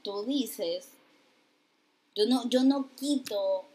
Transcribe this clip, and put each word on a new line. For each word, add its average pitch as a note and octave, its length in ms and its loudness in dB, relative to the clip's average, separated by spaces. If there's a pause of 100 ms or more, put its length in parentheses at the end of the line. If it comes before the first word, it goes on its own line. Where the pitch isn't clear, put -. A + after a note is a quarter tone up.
tú G3+ 220 -6
dices, A3 640 -4 (1300)
yo G#3 120 4
no, A#3+ 220 2
yo B3+ 140 4
no C4+ 320 4
quito G3+ 800 -2